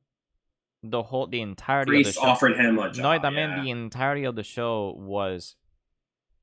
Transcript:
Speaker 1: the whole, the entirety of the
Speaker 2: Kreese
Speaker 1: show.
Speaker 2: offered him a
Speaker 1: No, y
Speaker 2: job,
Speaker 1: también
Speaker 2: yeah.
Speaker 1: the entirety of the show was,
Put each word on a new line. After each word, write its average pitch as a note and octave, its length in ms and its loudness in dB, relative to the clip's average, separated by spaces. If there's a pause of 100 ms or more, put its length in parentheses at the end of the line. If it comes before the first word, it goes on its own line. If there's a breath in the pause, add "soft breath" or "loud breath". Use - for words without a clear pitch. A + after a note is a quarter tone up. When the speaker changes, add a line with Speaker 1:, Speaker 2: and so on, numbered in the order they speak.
(840)
Speaker 1:
the A2+ 200 -2
whole, B2+ 240 -4
the A#2+ 140 -4
entirety C3+ 600 2
of C3+ 40 4
the - 60 2
Speaker 2:
Kreese - 40 -2
Speaker 1:
show. - 120 -2
Speaker 2:
offered B2 300 4
him A2+ 220 4
a F#2+ 140 -2
Speaker 1:
No, B2+ 160 0
y E3 80 4
Speaker 2:
job, D3 60 -2
Speaker 1:
también D3 340 -2
Speaker 2:
yeah. C#3 60 -4
Speaker 1:
the C3 60 -4
entirety B2 560 -2
of A#2+ 100 -2
the G#2+ 80 -6
show A2 540 -4
was, G2 580 -4 (880)